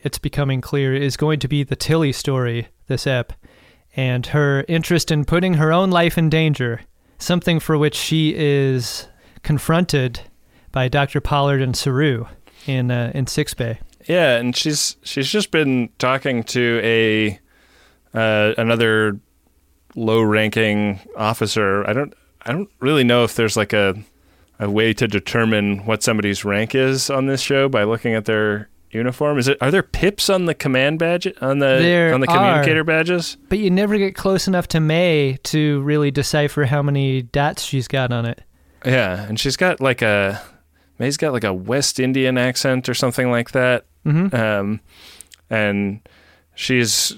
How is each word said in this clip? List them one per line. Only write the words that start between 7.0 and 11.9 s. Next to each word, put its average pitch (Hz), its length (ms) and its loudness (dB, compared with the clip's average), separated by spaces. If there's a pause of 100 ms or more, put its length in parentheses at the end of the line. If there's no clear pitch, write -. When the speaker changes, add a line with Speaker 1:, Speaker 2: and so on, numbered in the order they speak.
Speaker 1:
something 170 420 0
for 156 180 0
which 147 160 2
she 156 420 0
is 139 720 0 (380)
confronted 147 760 0 (520)
by 127 160 0
Doctor 143 320 0
Pollard 139 420 0
and 131 140 -2
Saru 131 480 0 (420)